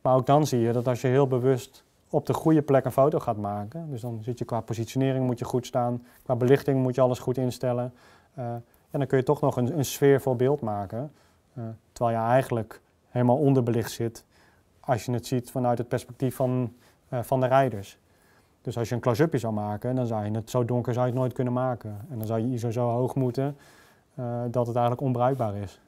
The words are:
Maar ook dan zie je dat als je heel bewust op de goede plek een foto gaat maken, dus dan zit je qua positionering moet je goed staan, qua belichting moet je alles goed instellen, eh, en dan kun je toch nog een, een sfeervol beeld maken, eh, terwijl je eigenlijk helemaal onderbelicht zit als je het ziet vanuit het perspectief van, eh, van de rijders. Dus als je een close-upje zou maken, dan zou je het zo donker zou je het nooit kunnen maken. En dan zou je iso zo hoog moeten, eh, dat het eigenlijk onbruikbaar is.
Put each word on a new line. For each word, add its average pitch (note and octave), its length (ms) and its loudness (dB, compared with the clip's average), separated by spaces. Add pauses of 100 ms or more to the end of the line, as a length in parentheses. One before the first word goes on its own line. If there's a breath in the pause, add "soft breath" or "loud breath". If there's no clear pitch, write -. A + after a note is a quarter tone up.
Maar C3 140 4
ook B2+ 120 4
dan D3 200 6
zie B2+ 140 0
je A#2 120 2
dat A#2+ 160 0
als A#2+ 120 0
je C3+ 80 0
heel C3+ 180 4
bewust B2+ 580 0 (260)
op D3 160 -2
de C3+ 80 0
goede D#3+ 280 4
plek C#3 220 4
een B2 80 -4
foto C#3+ 260 4
gaat A#2 180 -4
maken, G#2 540 -6
dus A#2+ 100 -8
dan A#2 220 -8
zit A#2+ 160 -6
je A#2 60 -6
qua A2+ 160 -4
positionering C3 680 -2
moet B2 120 -2
je B2 60 -6
goed B2 220 -4
staan, B2 360 -2 (200 loud breath)
qua B2+ 140 -2
belichting C3+ 460 4
moet B2+ 120 0
je C#3 60 0
alles B2+ 180 4
goed B2+ 180 -4
instellen, B2 580 -2 (400 soft breath)
eh, C3 100 -8 (460 soft breath)
en D3 80 -4
dan C#3 80 0
kun C3+ 120 4
je B2+ 60 2
toch D3 160 2
nog C#3+ 160 0
een, B2+ 220 0
een C3+ 60 2
sfeervol C#3 520 4
beeld C3 240 2
maken, A2 520 -6 (420 soft breath)
eh, A#2+ 80 -10 (300)
terwijl A#2 240 0
je A2+ 60 0
eigenlijk A#2+ 580 0 (280)
helemaal B2 280 4
onderbelicht C3 540 2
zit - 340 -6 (560 soft breath)
als A2+ 240 -2
je B2+ 80 -4
het A#2+ 140 -4
ziet B2 240 -4
vanuit B2 280 -2
het A#2+ 100 -6
perspectief B2+ 480 -4
van, B2+ 360 -2 (360 soft breath)
eh, B2 140 -4
van C3 180 0
de B2+ 60 2
rijders. B2 520 2 (640 soft breath)
Dus A#2+ 160 -8
als A#2 100 -4
je B2 60 -2
een A#2 60 -4
close-upje B2 380 2
zou A2+ 140 -4
maken, G#2 420 -4
dan B2+ 120 0
zou A2 180 -4
je G#2 60 -4
het G#2+ 200 -6
zo B2 140 0
donker A#2+ 280 -2
zou B2 140 0
je B2 60 -2
het B2+ 80 -2
nooit B2+ 120 -2
kunnen B2+ 200 -2
maken. B2 580 -6
En B2 80 -10
dan A2 80 -6
zou A2+ 140 -2
je A2+ 60 -2
iso A#2+ 240 -4
zo A#2+ 180 0
hoog B2 260 -2
moeten, C3+ 420 -2 (580 soft breath)
eh, A#2+ 360 -6
dat A#2+ 160 0
het A#2 100 -4
eigenlijk A#2+ 300 0
onbruikbaar B2 500 0
is. G2+ 300 -10